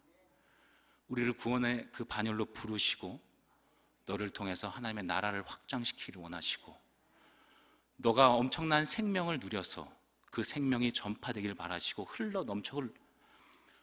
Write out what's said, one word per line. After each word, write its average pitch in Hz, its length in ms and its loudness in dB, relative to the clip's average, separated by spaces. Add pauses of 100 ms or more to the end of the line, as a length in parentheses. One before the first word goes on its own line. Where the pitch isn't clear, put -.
(1080)
우리를 120 260 2
구원의 123 580 0
그 113 120 -6
반열로 107 420 0
부르시고 107 760 -2 (840)
너를 98 240 -2
통해서 98 380 -4
하나님의 107 360 -4
나라를 98 420 0
확장시키기를 - 760 -6
원하시고 85 560 -6 (1200)
너가 120 380 8
엄청난 151 500 4
생명을 180 540 0
누려서 98 520 -4 (400)
그 113 120 -2
생명이 123 500 2
전파되길 104 640 -4
바라시고 87 500 -4
흘러 202 380 -4
넘쳐 104 360 -4
흘-, 127 140 -4 (920)